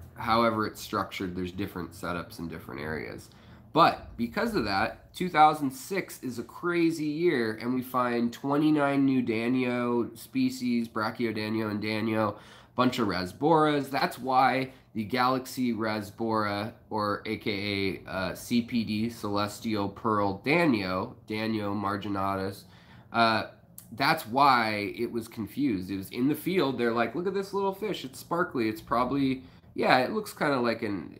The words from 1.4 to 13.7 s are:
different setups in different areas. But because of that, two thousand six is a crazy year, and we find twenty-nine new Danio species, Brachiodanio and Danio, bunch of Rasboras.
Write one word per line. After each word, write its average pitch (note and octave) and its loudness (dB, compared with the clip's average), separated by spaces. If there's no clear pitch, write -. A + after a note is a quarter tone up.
different F2+ -6
setups E2+ -8
in E2+ -8
different C#2+ -10
areas. C#2+ -8
But - 2
because G3+ -4
of D3 0
that, G2+ -2
two F3 -4
thousand D#3 6
six - -6
is A#2 -8
a A#2 -6
crazy E3 0
year, D3 2
and B2 -2
we B2+ 0
find A#2+ 2
twenty-nine C#3+ 4
new C3 4
Danio A#2+ 0
species, B2 -2
Brachiodanio A2 -2
and G#2 -4
Danio, A2 0
bunch - 2
of A2 2
Rasboras. C#3+ 2